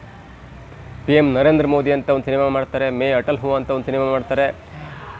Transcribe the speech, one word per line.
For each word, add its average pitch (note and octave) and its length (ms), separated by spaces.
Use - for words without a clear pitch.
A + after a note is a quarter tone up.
ಪಿ C#3 80
ಎಂ D3 200
ನರೇಂದ್ರ D3 340
ಮೋದಿ C#3+ 240
ಅಂತ C#3 180
ಒಂದು C3+ 160
ಸಿನಿಮಾ C3+ 240
ಮಾಡ್ತಾರೆ, C3+ 400
ಮೇ B2+ 220
ಅಟಲ್ C3 260
ಹೂ C3+ 160
ಅಂತ C3 180
ಒಂದು C3 140
ಸಿನಿಮಾ C3+ 260
ಮಾಡ್ತಾರೆ, C3+ 440